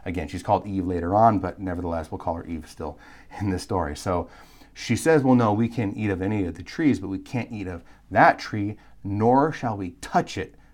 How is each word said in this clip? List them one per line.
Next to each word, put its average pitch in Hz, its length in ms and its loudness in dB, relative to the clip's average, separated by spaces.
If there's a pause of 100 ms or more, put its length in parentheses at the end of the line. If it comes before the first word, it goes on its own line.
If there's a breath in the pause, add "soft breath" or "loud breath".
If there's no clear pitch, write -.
Again, 80 220 -4
she's 90 140 -8
called 98 240 2
Eve 95 220 -2
later 87 260 -2
on, 107 240 6
but 92 220 -4
nevertheless, 87 500 -6
we'll 92 80 -8
call 87 160 -4
her 82 120 -8
Eve 82 220 -8
still 76 300 -12 (420 loud breath)
in 101 120 -2
this 87 100 -2
story. 82 340 -4
So 87 320 -2 (460 soft breath)
she - 220 -2
says, 160 260 4
"Well, 131 140 6
no, 113 180 4
we 113 140 2
can 110 280 -4
eat 107 140 -2
of 92 140 -2
any 101 220 0
of 80 100 -6
the 85 80 -14
trees, 139 360 2
but 95 100 -8
we 95 100 -6
can't 113 320 -6
eat 104 160 -8
of 87 160 -10 (260 soft breath)
that 131 300 6
tree, 107 380 -4 (260 soft breath)
nor 120 480 4
shall 117 260 -6
we 92 140 -6 (100)
touch - 340 -2
it, 90 200 -8 (180)